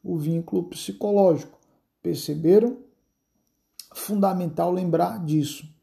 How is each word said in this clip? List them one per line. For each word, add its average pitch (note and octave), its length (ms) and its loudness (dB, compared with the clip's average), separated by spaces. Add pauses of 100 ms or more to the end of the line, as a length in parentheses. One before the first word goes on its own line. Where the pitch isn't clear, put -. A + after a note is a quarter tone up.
o F3 160 -6
vínculo E3 460 -4
psicológico. G3 920 0 (460)
Perceberam? F3+ 760 2 (1160)
Fundamental F3+ 800 0
lembrar F3+ 520 0
disso. D3+ 440 -2 (140)